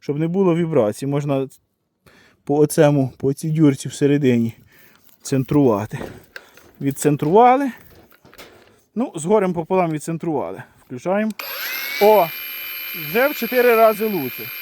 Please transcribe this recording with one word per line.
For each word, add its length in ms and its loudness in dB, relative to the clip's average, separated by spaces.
щоб 180 -4
не 100 -2
було 280 2
вібрації. 540 0
Можна 380 -2
по 140 0
оцему, 580 4
по 160 -2
цій 180 -6
дюрці 380 2
всередині 680 2
центрувати. 760 0
Відцентрували. 880 2
Ну, 200 -4
з 100 -8
горем 280 2
пополам 380 -2
відцентрували. 720 -6
Включаємо. 460 -4
О! 240 6
Вже 200 0
в 60 -4
чотири 420 2
рази 300 4
лучше. 360 -4